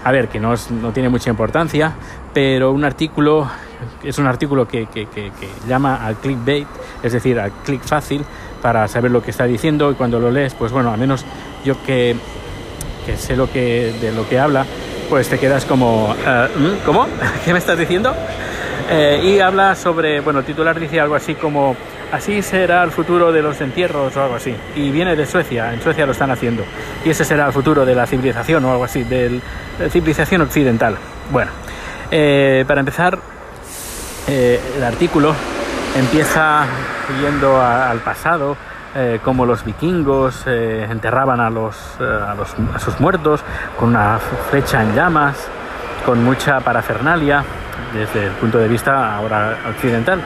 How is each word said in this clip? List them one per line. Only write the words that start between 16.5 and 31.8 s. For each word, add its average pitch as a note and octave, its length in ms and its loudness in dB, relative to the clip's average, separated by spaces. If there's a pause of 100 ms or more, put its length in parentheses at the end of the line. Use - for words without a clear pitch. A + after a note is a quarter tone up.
¿mm? F3+ 280 2
¿cómo? G3 200 4 (200)
<laughs> - 200 -4
¿Qué E3 60 2
me F3 80 4
estás E3+ 180 0
diciendo? F3+ 380 0 (720)
Eh, D3 320 4
y G3 200 6
habla F#3+ 340 4
sobre, D#3+ 460 0
bueno, D3 180 2
el B2+ 60 -2
titular D#3+ 340 0
dice D#3+ 200 -2
algo D3 140 2
así D3 220 -2
como, C#3+ 400 2 (360)
"Así G3+ 300 -2
será F3+ 420 2
el E3+ 60 2
futuro F3 420 2
de D#3+ 120 4
los D3 180 -2
entierros", C#3+ 540 -2
o C#3 80 0
algo B2+ 120 0
así. A#2 200 -4 (200)
Y C#3+ 160 0
viene E3+ 240 2
de D3 120 2
Suecia, A#2 460 -2
en A#2 80 -6
Suecia D3+ 240 2
lo C3+ 80 0
están C3+ 180 0
haciendo. A#2 320 -2 (420)
"Y D#3+ 40 2
ese D#3 160 2
será D3 200 2
el C3 80 0
futuro C#3 320 4
de B2+ 80 4
la B2 140 2
civilización", C3 580 0
o C3 60 2
algo B2 140 2
así, B2+ 180 -4
del, B2 380 0 (360)
de E3 120 -2
civilización E3 520 2
occidental. B2 560 2 (340)
Bueno, B2 200 0 (580)